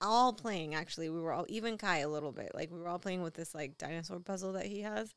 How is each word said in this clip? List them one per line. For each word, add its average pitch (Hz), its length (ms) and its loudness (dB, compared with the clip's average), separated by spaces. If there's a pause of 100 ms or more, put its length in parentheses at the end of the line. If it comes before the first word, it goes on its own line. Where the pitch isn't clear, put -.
all 233 320 8
playing, 190 420 -2
actually, 160 340 -2
we 160 100 -2
were 165 140 0
all, 175 160 0
even 220 280 -2
Kai 190 200 4
a 147 120 2
little 151 220 -2
bit, 107 240 -6
like, 160 160 -4
we 175 80 -8
were 170 80 -6
all 175 120 -2
playing 185 220 0
with 165 120 -2
this, 165 200 -6
like, 151 240 -6
dinosaur 165 420 -6
puzzle 190 340 -4
that 190 140 -2
he 202 140 -4
has, 214 360 -4